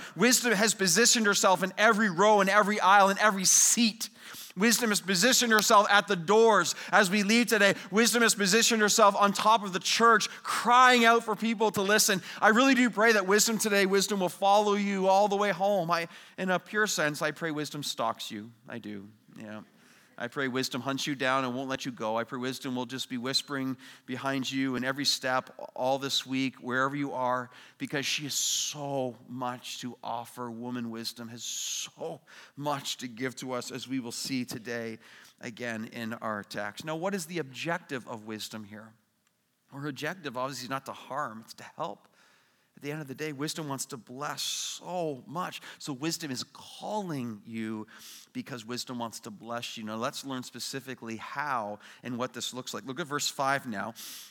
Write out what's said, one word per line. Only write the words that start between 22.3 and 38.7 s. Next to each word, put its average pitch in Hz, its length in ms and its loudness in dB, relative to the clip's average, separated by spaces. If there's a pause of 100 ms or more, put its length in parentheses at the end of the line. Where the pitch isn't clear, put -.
wisdom 127 360 -6
will 127 100 -4
just 123 220 -8
be 131 100 -8
whispering 131 600 -4 (280)
behind 131 460 -4
you 135 240 -2
in 120 80 -4
every 135 220 -2
step 127 440 -2 (260)
all 131 220 0
this 135 280 -4
week, 131 340 -2
wherever 131 340 -2
you 143 200 -6
are, 123 360 -2 (280)
because 139 280 -6
she - 180 -4
has 135 100 -8
so 139 800 -4 (140)
much 123 500 -8
to 123 240 -10
offer. 120 480 -8
Woman 120 380 -8
wisdom 113 400 -10
has 120 160 -16
so - 760 -8 (380)
much 143 400 -4
to 127 100 -10
give 123 300 -6
to 127 160 -8
us, 120 180 -8
as 113 160 -10
we 131 140 -6
will 117 100 -10
see 127 320 -6
today 117 560 -8 (400)
again 117 540 -8
in 117 220 -8
our 107 280 -6
text. 104 400 -10
Now, 160 140 -6
what 196 180 -4
is 170 100 -6
the 170 140 -8
objective 139 680 -8
of 107 200 -12
wisdom 110 400 -10
here? 107 260 -18 (840)